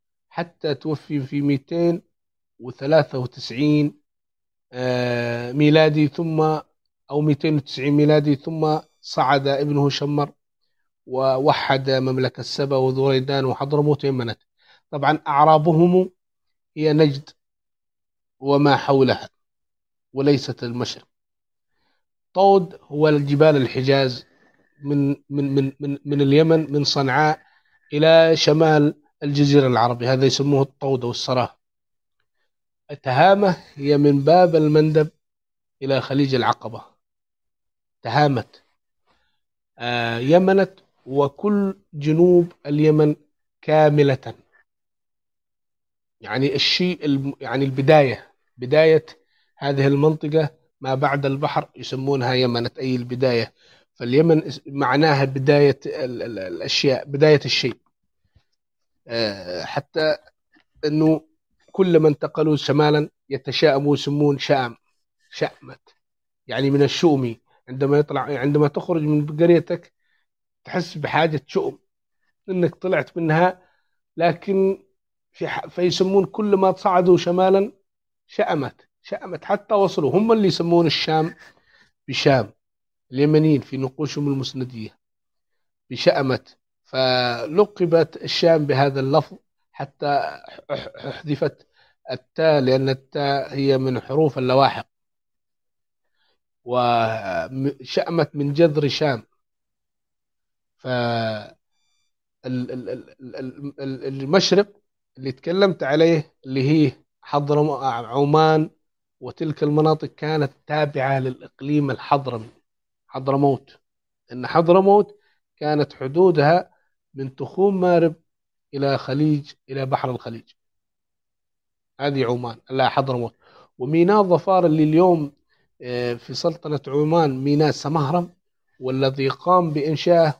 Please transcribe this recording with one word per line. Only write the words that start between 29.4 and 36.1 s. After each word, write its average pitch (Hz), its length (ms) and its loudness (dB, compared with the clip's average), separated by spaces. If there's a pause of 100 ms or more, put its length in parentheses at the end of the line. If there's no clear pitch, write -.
العربية، 120 460 0
هذا 131 120 2
يسموه 135 360 0
الطود 135 420 -4
والسراه. 120 540 -4 (1500)
تهامة 180 540 4 (180)
هي 143 220 0
من 143 240 4
باب 165 340 6
المندب 156 540 2 (720)
إلى 135 200 -2
خليج 135 340 -2